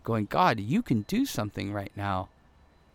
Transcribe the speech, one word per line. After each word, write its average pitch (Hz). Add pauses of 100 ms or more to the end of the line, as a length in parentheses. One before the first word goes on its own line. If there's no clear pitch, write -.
going, 110
"God, 139
you 139
can 113
do 233
something 104
right 101
now." 98 (640)